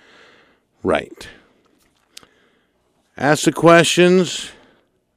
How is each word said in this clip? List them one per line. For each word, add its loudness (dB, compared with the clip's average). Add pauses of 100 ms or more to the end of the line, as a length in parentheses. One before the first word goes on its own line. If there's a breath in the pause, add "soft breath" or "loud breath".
(840 soft breath)
right. -6 (1900 soft breath)
Ask -2
the -2
questions, 2 (680 soft breath)